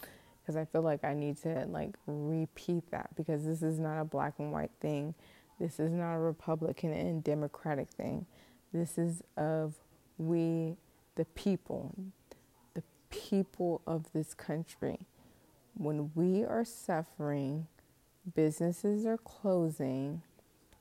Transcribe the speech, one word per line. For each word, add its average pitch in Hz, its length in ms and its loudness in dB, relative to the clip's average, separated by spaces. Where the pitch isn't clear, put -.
'cause 151 100 -2
I 156 100 0
feel 160 180 2
like 151 200 2
I 147 120 0
need 147 260 0
to, 160 240 0
like, 165 300 -4
repeat 160 880 -2
that, - 240 -6
because 156 280 0
this 160 200 0
is 160 160 2
not 156 200 0
a 156 60 0
black 143 320 -2
and 147 140 -4
white 151 280 -2
thing. 151 360 -2
This 170 200 -4
is 160 120 2
not 170 240 0
a 160 40 0
Republican 160 760 0
and 160 300 0
Democratic 147 680 0
thing. - 380 -4
This 170 240 0
is 170 240 2
of 156 380 0
we, 165 600 2
the 165 100 2
people, - 680 -2
the 170 100 -6
people 185 760 0
of 160 280 -2
this 156 200 -2
country. - 640 -4
When 151 420 -2
we 185 300 4
are 226 180 0
suffering, 151 1040 -2
businesses 175 720 4
are 226 120 2
closing, 156 1040 0